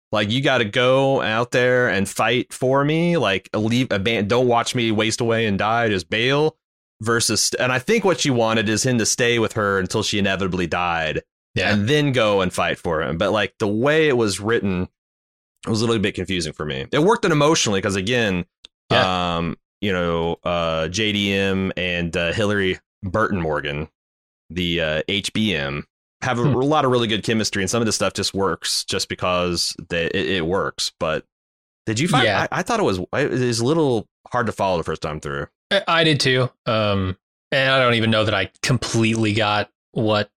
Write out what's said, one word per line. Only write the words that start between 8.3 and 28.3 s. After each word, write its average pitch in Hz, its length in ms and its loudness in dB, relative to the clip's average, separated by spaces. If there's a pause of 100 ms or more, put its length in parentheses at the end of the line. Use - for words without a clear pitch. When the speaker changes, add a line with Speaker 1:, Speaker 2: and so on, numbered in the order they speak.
Speaker 1:
is 107 160 0
him 127 140 2
to 104 60 2
stay 120 320 2
with 110 160 0
her 101 260 0
until 95 220 -2
she 104 160 -2
inevitably 95 500 0
died 82 560 -2 (300)
Speaker 2:
Yeah. 101 200 0
Speaker 1:
and 104 160 0
then 147 240 2
go 107 260 4
and 92 140 0
fight 85 260 -2
for 80 220 -2
him. 76 160 -4
But, 95 160 0
like, 104 260 -2
the 110 80 0
way 143 400 2
it 139 80 2
was 107 240 0
written, 101 480 0 (800)
it - 40 -4
was 107 120 0
a 120 40 0
little 117 160 0
bit 98 140 -2
confusing 87 380 -4
for 80 120 -8
me. 67 280 -6
It 139 60 2
worked 220 260 2
in 175 80 2
emotionally 147 480 2
'cause, 98 160 0
again, 101 480 0 (440)
Speaker 2:
Yeah. 90 480 2
Speaker 1:
um, 85 200 -4 (240)
you 104 100 0
know, 85 540 0
uh, 82 420 -2
J 107 240 -2
D 101 220 0
M 95 420 0
and, 87 400 -2
uh, 85 160 0
Hillary 98 480 0 (240)
Burton 101 380 -2
Morgan, 73 480 -4 (600)
the, 85 300 -2
uh, 78 300 0
H 101 240 -2
B 110 200 0
M, 139 320 -4 (360)
have 127 180 -2
a, 120 40 0
Speaker 2:
Hmm. 143 120 2
Speaker 1:
a 123 40 0
lot 143 260 2
of 127 60 2
really 120 160 2
good 107 160 -2
chemistry, 110 380 -2
and 95 80 -2
some 117 120 0
of 120 60 -2
this 101 80 0
stuff 98 180 -2
just - 200 -4